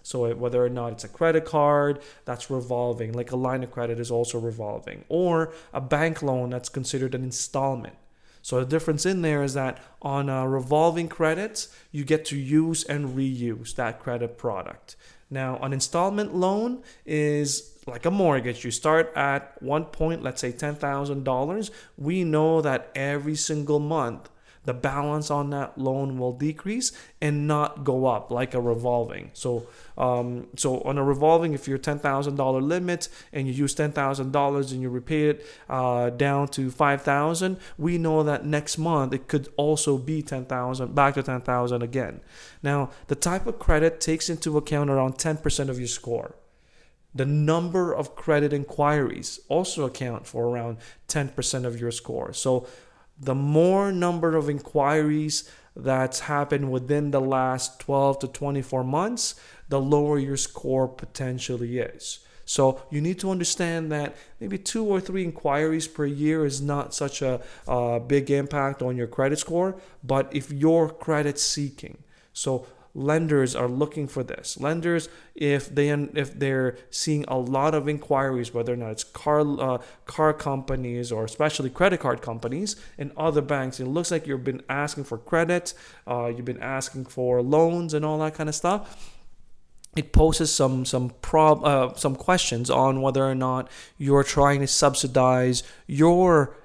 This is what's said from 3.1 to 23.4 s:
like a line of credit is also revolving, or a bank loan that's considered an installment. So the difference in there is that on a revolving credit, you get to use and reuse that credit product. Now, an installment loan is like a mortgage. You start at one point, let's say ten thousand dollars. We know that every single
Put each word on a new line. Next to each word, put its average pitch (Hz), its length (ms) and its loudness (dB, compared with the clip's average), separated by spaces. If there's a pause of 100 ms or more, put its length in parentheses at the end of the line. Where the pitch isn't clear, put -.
like 120 200 -6
a 127 40 -4
line 127 260 -2
of 120 80 -10
credit 117 280 -4
is 120 120 -6
also 120 280 0
revolving, 113 680 -8
or 165 440 2 (200)
a - 80 -4
bank 156 420 0
loan 127 280 -2
that's 123 180 -8
considered 131 460 -4
an 127 100 -4
installment. 135 680 -4 (480)
So 127 180 0
the 127 60 -2
difference 156 400 0
in 185 160 0
there 151 200 2
is 135 120 -2
that 131 280 -4 (200)
on 139 260 -2
a 131 200 0
revolving 151 600 2
credit, 170 600 -2 (240)
you 143 120 -4
get 156 220 2
to 143 100 -6
use 156 480 2
and 143 320 -4
reuse 123 600 -4
that 117 240 -4
credit 120 360 -6
product. - 600 -8 (340)
Now, 131 280 -6
an 135 140 -4
installment 196 640 0
loan 208 480 0 (240)
is 147 800 0
like 120 180 -12
a 170 60 4
mortgage. 139 540 2
You 120 60 -4
start 160 460 2
at 139 460 -2
one 147 240 0
point, 160 360 -2
let's - 180 -6
say 123 120 -4
ten 147 220 -4
thousand 139 500 -4
dollars. 147 460 -2 (260)
We 175 280 -2
know 160 380 4
that 139 320 -2
every 143 420 -2
single 147 440 0